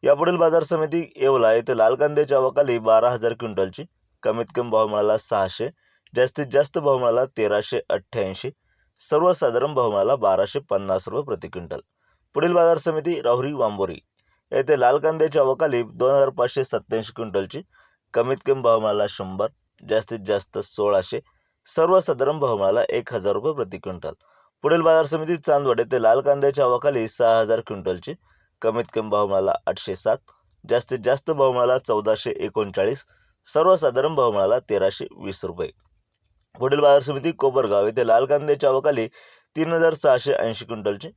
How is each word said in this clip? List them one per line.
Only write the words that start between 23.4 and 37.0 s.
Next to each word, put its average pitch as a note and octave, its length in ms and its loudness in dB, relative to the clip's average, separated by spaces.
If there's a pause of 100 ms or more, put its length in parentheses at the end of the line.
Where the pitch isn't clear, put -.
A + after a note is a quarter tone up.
प्रति G2 260 -8
क्विंटल. F2 340 -12 (500)
पुढील D#3+ 180 4
बाजार D#3+ 240 4
समिती D#3+ 320 -4
चांदवड C#3+ 440 0
येथे A#2+ 220 0
लाल A2+ 180 4
कांद्याच्या C#3 440 2
अवकाली B2 440 0
सहा A2+ 320 2
हजार A2+ 260 0
क्विंटलची, F#2 480 -8 (480)
कमीत A2+ 220 -2 (100)
कमी A2 140 -4
भाव G#2 180 0
मिळाला F#2+ 260 0 (140)
आठशे - 300 -4
सात, - 200 0 (540)
जास्तीत B2 280 -2
जास्त B2 320 -2
भाव C3+ 220 2
मिळाला B2 260 2
चौदाशे G#2+ 520 -2
एकोणचाळीस, G2+ 720 -4 (420)
सर्वसाधारण D#3 680 2
भाव B2 180 2
मिळाला G2+ 260 2
तेराशे G2 480 -2 (100)
वीस F#2+ 280 -10
रुपये. F2 240 -8 (920)
पुढील C#3+ 220 0
बाजार C#3+ 200 8